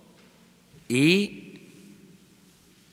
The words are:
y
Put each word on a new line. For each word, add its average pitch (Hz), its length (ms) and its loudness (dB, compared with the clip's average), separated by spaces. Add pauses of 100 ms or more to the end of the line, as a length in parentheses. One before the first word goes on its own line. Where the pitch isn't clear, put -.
(880)
y 160 640 0 (1400)